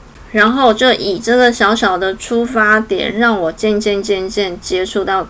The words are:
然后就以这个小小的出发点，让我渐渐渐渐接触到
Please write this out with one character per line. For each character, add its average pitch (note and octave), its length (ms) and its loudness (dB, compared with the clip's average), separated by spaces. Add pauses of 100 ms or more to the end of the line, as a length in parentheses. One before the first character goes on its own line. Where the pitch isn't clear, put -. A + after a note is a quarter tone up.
(320)
然 G#3+ 180 2
后 B3+ 240 4
就 A#3+ 200 2
以 F#3 260 -2
这 A#3 160 0
个 B3 160 6
小 A3+ 240 0
小 F#3+ 220 0
的 F#3+ 180 -2
出 A#3 300 -2
发 A3 340 2
点， G3 380 -2
让 A3+ 200 2
我 E3 140 -2
渐 G#3+ 260 -2
渐 G#3 240 -2
渐 F#3+ 280 -2
渐 G3 320 -4
接 F#3 240 -2
触 G3 180 -4
到 F#3+ 260 -2